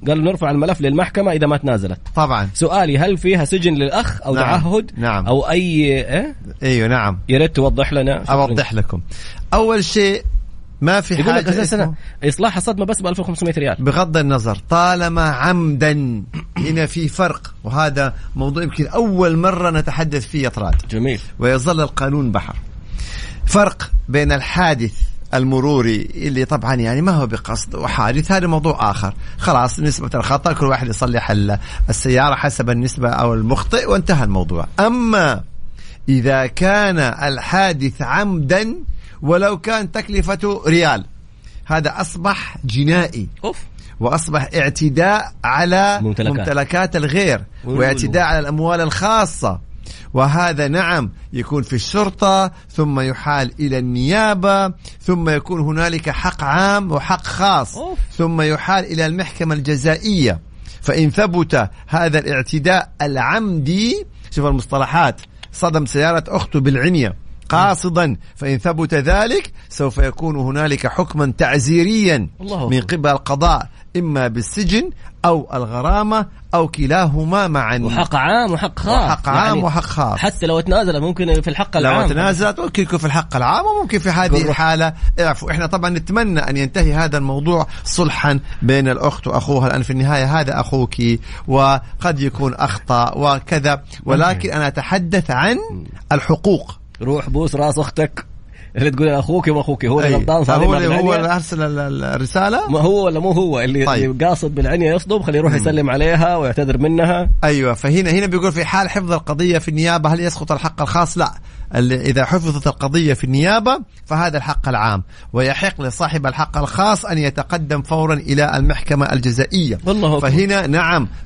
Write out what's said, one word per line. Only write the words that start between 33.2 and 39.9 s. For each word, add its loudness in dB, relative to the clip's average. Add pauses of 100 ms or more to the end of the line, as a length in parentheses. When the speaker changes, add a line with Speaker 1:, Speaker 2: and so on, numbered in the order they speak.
Speaker 2:
المخطئ، 0
وانتهى 2
الموضوع. 0 (120)
أما 2 (640)
إذا 2
كان 2
الحادث 0
عمدًا، 0 (460)
ولو 2
كان -4